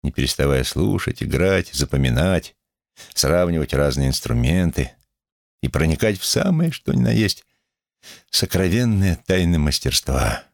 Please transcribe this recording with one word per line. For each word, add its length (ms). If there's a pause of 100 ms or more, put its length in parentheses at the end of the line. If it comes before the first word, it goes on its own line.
не 80
переставая 540
слушать, 580
играть, 500
запоминать, 840 (560)
сравнивать 600
разные 360
инструменты 840 (720)
и 80
проникать 500
в 60
самое, 480
что 180
ни 100
на 120
есть, 320 (840)
сокровенные 880
тайны 420
мастерства 840 (100)